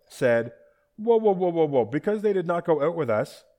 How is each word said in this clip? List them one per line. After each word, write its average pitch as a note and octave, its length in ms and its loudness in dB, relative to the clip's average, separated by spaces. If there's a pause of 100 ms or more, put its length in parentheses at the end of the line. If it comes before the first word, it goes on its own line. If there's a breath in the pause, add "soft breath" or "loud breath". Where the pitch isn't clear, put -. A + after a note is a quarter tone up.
said, A#2 420 0 (460 soft breath)
"Whoa, A3+ 200 0
whoa, G#3+ 160 2
whoa, F3+ 160 0
whoa, E3 180 0
whoa. C3 180 0
Because G3 380 -4
they G#3 100 0
did F3+ 140 -2
not F3 180 -4
go D#3 180 0
out E3+ 120 0
with D3+ 160 -2
us - 340 -4 (140)